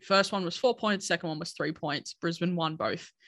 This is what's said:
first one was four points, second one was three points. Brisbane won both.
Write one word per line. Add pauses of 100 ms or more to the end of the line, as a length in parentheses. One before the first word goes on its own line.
first
one
was
four
points,
second
one
was
three
points.
Brisbane
won
both. (180)